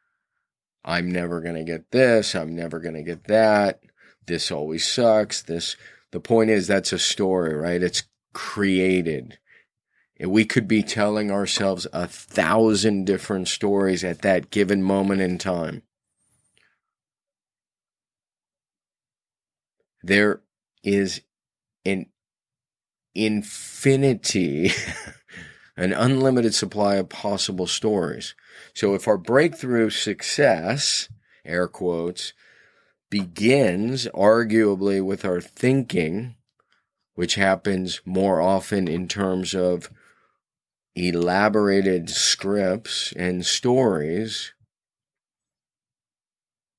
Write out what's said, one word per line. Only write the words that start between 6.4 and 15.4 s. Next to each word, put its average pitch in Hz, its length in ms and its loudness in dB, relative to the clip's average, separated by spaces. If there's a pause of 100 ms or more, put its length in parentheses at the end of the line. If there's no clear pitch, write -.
is, 98 160 2
that's 98 260 0
a 92 60 -2
story, 92 560 0
right? 87 280 -2
It's - 220 -2 (280)
created. 92 1080 -2 (800)
And 92 120 -6
we 110 140 6
could 107 240 0
be 107 140 4
telling 104 480 -2
ourselves 98 640 -2
a 87 140 -4
thousand 101 1000 0
different 95 420 -2
stories 98 560 0
at 87 180 -6
that 92 280 0
given 98 320 2
moment 98 380 2
in 90 180 -2
time. 85 440 -6 (4000)